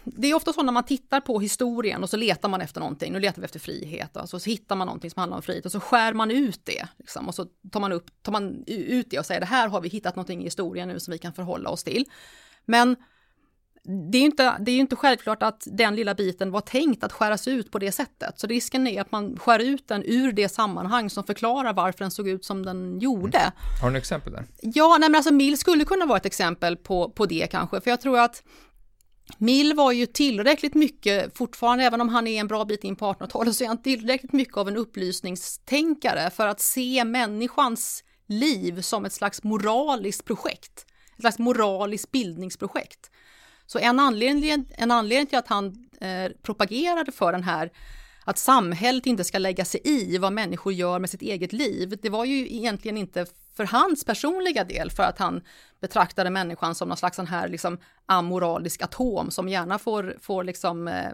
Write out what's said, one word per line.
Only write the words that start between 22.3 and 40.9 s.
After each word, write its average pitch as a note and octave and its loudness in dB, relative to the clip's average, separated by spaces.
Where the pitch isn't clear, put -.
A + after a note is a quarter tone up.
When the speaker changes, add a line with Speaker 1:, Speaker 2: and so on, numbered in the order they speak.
Speaker 1:
som F#3+ -6
den F#3 -6
gjorde. A3+ 2
Speaker 2:
Mm. E3+ 4
Har B2 0
du - 2
några C3+ 0
exempel - -6
där? - -8
Speaker 1:
Ja, D#4 6
nej, D#4 8
men D4+ 8
alltså, D4+ 6
Mill C#4 6
skulle D#4 6
kunna F#4+ 2
vara A#3+ 4
ett F#3+ -2
exempel F3 0
på, F3 -2
på G#3+ 0
det E3 0
kanske. F3 -2
För B3 0
jag A#3+ 2
tror B3+ 2
att A#3+ 4
Mill C#4 4
var C#4 6
ju A#3+ 2
tillräckligt C#4 2
mycket, G#3 2
fortfarande, B3 2
även A#3 4
om A#3+ 2
han A#3 2
är A3 -2
en G#3 -2
bra G#3+ 0
bit G#3+ -6
in G3 -4
på G#3+ -4
artonhundratalet, A3 -2
så C4 0
är A3+ -4
han A#3 -4
tillräckligt C4 -2
mycket C4+ 0
av G3+ 0
en G3+ -4
upplysningstänkare G3+ -2
för G#3+ 0
att G#3 -2
se B3+ 0
människans A#3 -2
liv G#3 -2
som G3+ -2
ett G3 -6
slags - -4
moraliskt G#3+ 0
projekt. - -8